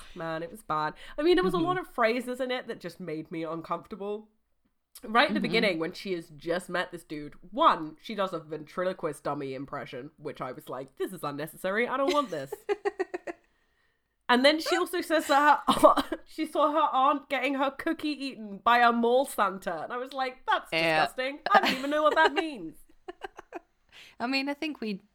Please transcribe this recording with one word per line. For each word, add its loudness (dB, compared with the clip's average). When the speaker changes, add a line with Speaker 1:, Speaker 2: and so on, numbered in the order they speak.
Speaker 1:
man, -6
it -10
was -18
bad. -2
I -2
mean, 6
there 2
was 2
a 0
Speaker 2:
Mm-hmm. 0
Speaker 1:
lot 0
of -8
phrases 0
in -2
it -6
that -10
just -12
made -8
me -6
uncomfortable. -8
Right 4
at -2
the 0
Speaker 2:
Mm-hmm. 0
Speaker 1:
beginning, 0
when -4
she -8
has -8
just -4
met -2
this -14
dude, -12
one, 2
she -10
does -2
a -6
ventriloquist -6
dummy -4
impression, -10
which -10
I -6
was -14
like, -12
"This -6
is -12
unnecessary. -4
I -4
don't 2
want 0
this." -6
Speaker 2:
<laughs> -4
Speaker 1:
And 6
then 6
she 2
also 0
says 0
that 6
her 8
<laughs> -
aunt, 4
she -6
saw 2
her 2
aunt 2
getting -2
her 0
cookie -4
eaten -12
by 6
a 6
mall 4
Santa. -2
And -8
I -6
was -8
like, -6
"That's 0
Speaker 2:
Yeah. 2
Speaker 1:
disgusting. -6
I 6
don't 0
even -4
know 2
what 4
that 6
Speaker 2:
<laughs> 0
Speaker 1:
means." -10
Speaker 2:
I -2
mean, -2
I -2
think -6
we -4